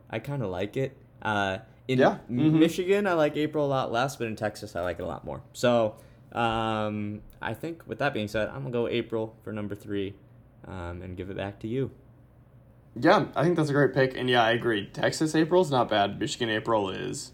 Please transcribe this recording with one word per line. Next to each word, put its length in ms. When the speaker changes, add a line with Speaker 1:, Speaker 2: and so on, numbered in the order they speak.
Speaker 1:
I 100
kinda 300
like 300
it. 180
Uh, 380
in 100
Speaker 2:
Yeah, 200
Speaker 1:
M-, 80
Speaker 2:
mm-hmm. 220
Speaker 1:
Michigan, 460
I 80
like 220
April 300
a 20
lot 240
less, 240
but 120
in 80
Texas, 400
I 60
like 160
it 40
a 40
lot 180
more. 180
So, 440
um, 920
I 140
think 340
with 100
that 160
being 140
said, 200
I'm 140
gonna 80
go 180
April 540
for 100
number 220
three, 400
um, 360
and 140
give 120
it 80
back 240
to 80
you. 220
Speaker 2:
Yeah, 400
I 80
think 140
that's 140
a 20
great 220
pick, 220
and 140
yeah, 140
I 80
agree. 340
Texas 480
April's 360
not 180
bad. 320
Michigan 300
April 400
is 440